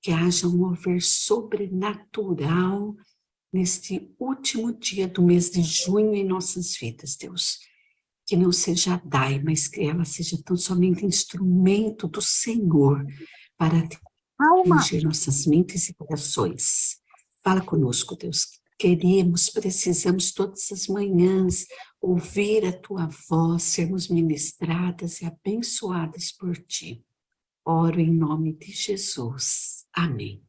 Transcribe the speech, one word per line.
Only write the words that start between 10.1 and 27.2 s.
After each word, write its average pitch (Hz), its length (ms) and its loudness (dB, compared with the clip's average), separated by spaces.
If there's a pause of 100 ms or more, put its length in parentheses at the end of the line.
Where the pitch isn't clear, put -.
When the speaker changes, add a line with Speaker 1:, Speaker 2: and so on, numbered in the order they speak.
Speaker 1:
tão 180 140 -2
somente 180 480 2
instrumento 190 1000 2
do 185 140 -4
Senhor 156 840 2 (520)
para 165 300 2 (500)
Speaker 2:
Calma. 339 400 6
Speaker 1:
atingir 175 260 2
nossas 156 420 0
mentes 170 440 2
e 180 40 -12
corações. - 1040 -2 (460)
Fala 190 180 2
conosco, 156 540 0
Deus. - 420 -6 (200)
Queremos, 175 720 4
precisamos 180 840 0
todas - 400 -4
as 196 160 -8
manhãs 190 800 2 (340)
ouvir 202 640 0
a 185 80 0
tua 180 380 -6 (180)
voz, 165 360 2
sermos 175 440 -2
ministradas 170 1120 -2
e 180 40 -10
abençoadas 180 1080 -6
por 175 240 -6
ti. - 480 -12 (640)